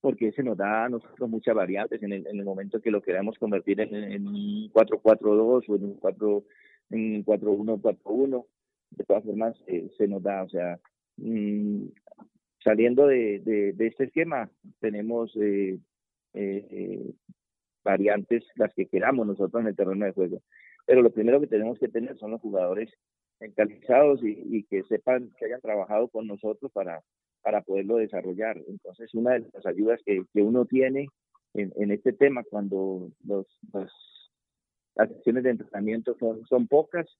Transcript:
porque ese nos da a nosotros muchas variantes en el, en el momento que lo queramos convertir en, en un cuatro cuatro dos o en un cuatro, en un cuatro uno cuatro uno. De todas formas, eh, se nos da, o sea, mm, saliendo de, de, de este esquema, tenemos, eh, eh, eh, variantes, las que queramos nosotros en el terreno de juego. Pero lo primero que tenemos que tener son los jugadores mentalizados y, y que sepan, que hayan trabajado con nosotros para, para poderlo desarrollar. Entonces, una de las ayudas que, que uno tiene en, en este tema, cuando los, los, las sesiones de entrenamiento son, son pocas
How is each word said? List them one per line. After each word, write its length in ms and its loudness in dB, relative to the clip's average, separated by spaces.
porque 260 0
ese 160 -2
nos 140 -2
da 280 0
a 40 -4
nosotros 400 -6
muchas 260 0
variantes 480 -2
en 80 -6
el, 160 -8
en 100 -8
el 60 -6
momento 380 -6
que 100 -2
lo 100 0
queramos 360 -4
convertir 420 -2
en, 160 -4
en 320 -8
un 460 -6
cuatro 280 6
cuatro 340 6
dos 340 4
o 80 2
en 80 -2
un 80 -6
cuatro, 500 -2
en 260 -2
un 80 -4
cuatro 300 2
uno 280 -2
cuatro 300 -2
uno. 340 0
De 160 -10
todas 180 2
formas, 320 -4
eh, 300 -6
se 100 4
nos 140 -4
da, 220 -2
o 60 -10
sea, 320 -6
mm, 680 -4
saliendo 460 4
de, 320 2
de, 320 0
de 160 0
este 160 -2
esquema, 480 -4
tenemos, 560 -4
eh, 420 0
eh, 360 -6
eh, 440 -10
variantes, 580 2
las 180 0
que 140 -4
queramos 380 0
nosotros 360 -2
en 60 -2
el 100 -4
terreno 280 0
de 60 -2
juego. 300 -2
Pero 160 8
lo 80 6
primero 280 4
que 80 0
tenemos 300 -2
que 100 -2
tener 300 -6
son 140 -10
los 100 -10
jugadores 480 -2
mentalizados 840 2
y, 340 -4
y 60 -4
que 200 -4
sepan, 540 -2
que 80 -8
hayan 160 -8
trabajado 460 -2
con 180 -8
nosotros 460 -8
para, 320 -8
para 180 0
poderlo 360 -2
desarrollar. 680 -4
Entonces, 460 -18
una 200 2
de 200 -2
las 140 -14
ayudas 360 0
que, 200 0
que 80 4
uno 240 4
tiene 420 0
en, 220 -4
en 160 0
este 220 0
tema, 300 4
cuando 680 -4
los, 220 -4
los, 200 -8
las 140 4
sesiones 340 0
de 80 4
entrenamiento 680 -4
son, 280 -2
son 200 2
pocas 400 2